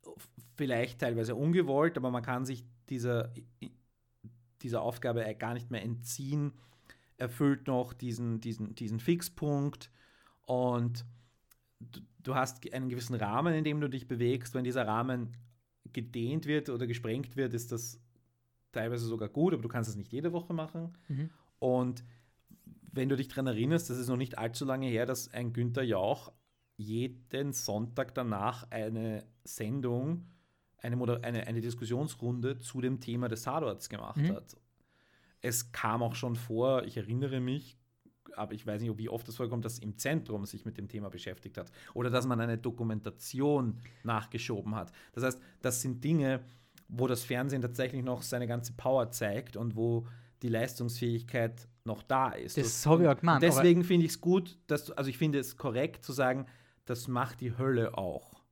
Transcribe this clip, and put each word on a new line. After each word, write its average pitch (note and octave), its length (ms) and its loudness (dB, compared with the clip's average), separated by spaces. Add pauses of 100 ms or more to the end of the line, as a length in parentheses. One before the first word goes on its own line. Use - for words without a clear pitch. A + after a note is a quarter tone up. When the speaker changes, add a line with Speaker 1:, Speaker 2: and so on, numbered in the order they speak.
Speaker 1:
f-, - 240 -20 (280)
vielleicht B2+ 440 0
teilweise A#2 340 0
ungewollt, D#3 600 4
aber B2+ 140 0
man B2 120 0
kann B2+ 220 -2
sich B2+ 200 -8 (240)
dieser, A#2+ 440 0 (300)
i-, - 80 -12 (920)
dieser A#2 200 -2
Aufgabe A#2 560 0
gar A#2 160 -4
nicht A#2+ 160 -8
mehr A2+ 120 -4
entziehen, C3+ 720 -2 (640)
erfüllt C3+ 500 2
noch B2+ 260 0
diesen, A#2 480 -4
diesen, A2 340 -6
diesen A2+ 260 -4
Fixpunkt D3 920 0 (560)
und B2 580 2 (760)
du, A#2 200 -16 (220)
du C3 120 -4
hast C3 380 -2
einen C3 160 -2
gewissen A#2+ 260 -4
Rahmen, A#2 400 2
in D#3 100 2
dem D3+ 160 0
du D3 80 0
dich B2+ 200 -6
bewegst. A#2+ 460 0
Wenn B2+ 100 0
dieser B2 220 0
Rahmen A#2+ 500 0 (560)
gedehnt B2 540 -2
wird D3 220 0
oder B2 180 -2
gesprengt A#2+ 500 -2
wird, B2+ 180 0
ist A#2+ 180 -4
das A#2 280 -8 (720)
teilweise A#2 340 -2
sogar A2+ 220 -4
gut, E3+ 240 4
aber A#2+ 100 0
du A#2 60 -4
kannst A2+ 220 -2
es G2+ 60 -6
nicht G2+ 160 -10
jede D3+ 200 -2
Woche F3 220 -4
machen. E3 420 -6 (120)
Speaker 2:
Mhm. D3+ 220 -4 (280)
Speaker 1:
Und B2+ 460 2 (880)
wenn C3 160 0
du C3+ 80 4
dich C3 120 -2
daran C3+ 180 -2
erinnerst, B2+ 440 2
das B2 80 -2
ist B2 100 -2
noch B2+ 80 2
nicht B2+ 220 -2
allzu A#2 260 -4
lange C3+ 220 0
her, A#2+ 200 2
dass A#2+ 260 -4
ein A#2+ 200 -2
Günther A#2+ 300 0
Jauch G#2+ 500 0 (440)
jeden B2 760 -4
Sonntag A#2+ 640 -4
danach A#2+ 560 -2
eine A2 540 -4 (200)
Sendung, B2+ 800 -2 (520)
eine B2 180 -2
Moder-, A#2+ 260 0
eine, A#2+ 240 -2
eine A2+ 140 -2
Diskussionsrunde B2 960 -2
zu B2+ 220 -8
dem B2+ 200 0
Thema A#2+ 280 -2
des A#2 140 -4
Tatorts C3+ 460 -2
gemacht - 280 -8
Speaker 2:
Mhm. D3+ 180 4
Speaker 1:
hat. - 220 -12 (840)
Es A#2+ 320 -2
kam A#2 300 0
auch A#2 120 0
schon A#2+ 220 -4
vor, B2 480 2
ich G#2+ 120 -8
erinnere B2+ 440 -2
mich, C3 360 -4 (600)
aber G#2 180 -6
ich A2 120 -8
weiß G#2 140 -2
nicht, A2+ 160 -2
wie A2 120 -6
oft A#2+ 200 -6
es A2+ 80 -12
vorkommt, A#2+ 280 -2
dass A#2+ 160 -6
im G#2 180 -8
Zentrum G#2+ 480 -2
sich - 180 -12
mit A2 140 -8
dem G2+ 100 -8
Thema G2+ 220 -8
beschäftigt F#2 480 -10
hat F2 120 -10 (240)
oder A#2+ 160 0
dass B2 160 2
man A#2+ 140 2
eine A#2 180 0
Dokumentation A#2+ 1200 0 (260)
nachgeschoben A2 720 -2
hat. F#2+ 180 -6 (200)
Das A#2+ 120 -4
heißt, B2+ 160 0 (200)
das B2 220 -2
sind B2+ 220 -4
Dinge, C#3 360 4 (480)
wo A#2+ 200 0
das A#2+ 160 0
Fernsehen C3+ 380 0
tatsächlich B2+ 420 -2
noch B2 180 -2
seine B2 240 -2
ganze A#2+ 280 -4
Power B2+ 360 2
zeigt G#2+ 460 -2
und A2+ 200 -2
wo A#2 300 2 (360)
die B2 60 -2
Leistungsfähigkeit A#2 1200 -2 (160)
noch G#2+ 200 -4
da C3 260 2
ist. - 260 -6
Speaker 2:
Das A#2+ 300 2
Speaker 1:
Und D3+ 60 10
Speaker 2:
hab E3 80 10
ich E3+ 80 10
auch C3+ 120 8
gemeint, E3 240 6
aber E3 100 8
Speaker 1:
deswegen E3+ 300 10
finde F3 220 8
ich's - 140 -2
gut, F3+ 380 4 (100)
dass D3 180 2
du, - 80 -12
also C3+ 160 0
ich B2 80 -6
finde D3+ 220 4
es - 160 -6
korrekt C3 480 -2
zu - 80 -8
sagen, C3 340 2 (380)
das A#2+ 240 -6
macht B2 320 -2
die A#2 180 -2
Hölle B2+ 400 2
auch. F2 420 -6 (120)